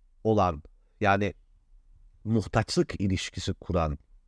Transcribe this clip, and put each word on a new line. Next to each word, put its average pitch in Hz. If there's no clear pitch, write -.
olan, 92
yani 98
muhtaçlık 113
ilişkisi 95
kuran 80